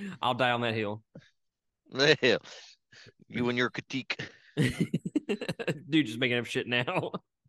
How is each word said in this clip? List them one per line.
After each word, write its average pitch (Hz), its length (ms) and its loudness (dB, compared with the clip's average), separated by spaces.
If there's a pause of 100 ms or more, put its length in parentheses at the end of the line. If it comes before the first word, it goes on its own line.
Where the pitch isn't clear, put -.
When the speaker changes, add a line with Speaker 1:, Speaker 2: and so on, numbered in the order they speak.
(220)
Speaker 1:
I'll 123 140 2
die 123 160 2
on 120 100 0
that 113 140 0
hill. 107 260 -4 (920)
Speaker 2:
<laughs> 139 300 4
Hell, 110 160 6 (920)
you 120 200 0
and 123 80 0
your 123 140 2
critique. - 500 -8 (180)
Speaker 1:
<laughs> - 160 -20
Dude, 156 1500 0
just 113 140 -6
making 123 180 2
up 117 80 -2
shit 127 220 -2
now. 123 460 0 (360)